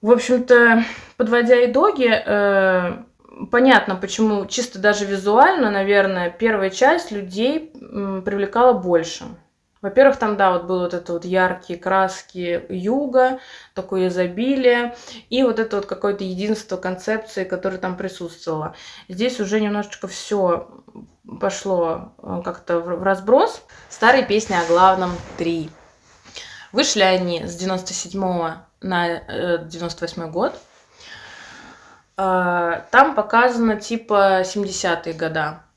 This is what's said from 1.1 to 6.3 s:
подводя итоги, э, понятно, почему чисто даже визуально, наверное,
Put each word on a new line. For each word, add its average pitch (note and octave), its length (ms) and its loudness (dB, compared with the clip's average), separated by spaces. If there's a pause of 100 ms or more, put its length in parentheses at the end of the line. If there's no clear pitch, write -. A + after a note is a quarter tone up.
подводя A#3+ 480 4
итоги, C4 460 2 (160)
э, F#3+ 680 2 (600)
понятно, A#3+ 420 6
почему G3+ 520 -2
чисто A#3 340 -8
даже G#3 240 2
визуально, G#3+ 680 4
наверное, G3 600 2